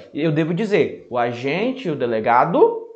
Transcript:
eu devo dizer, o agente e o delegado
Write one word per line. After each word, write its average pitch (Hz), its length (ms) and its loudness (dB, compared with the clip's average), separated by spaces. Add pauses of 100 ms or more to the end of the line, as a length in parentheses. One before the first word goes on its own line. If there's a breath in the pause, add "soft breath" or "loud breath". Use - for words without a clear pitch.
(120 loud breath)
eu 156 180 -2
devo 156 220 0
dizer, 185 560 0
o 120 80 -6
agente 139 720 -4
e - 20 -2
o 147 60 -4
delegado 127 1000 2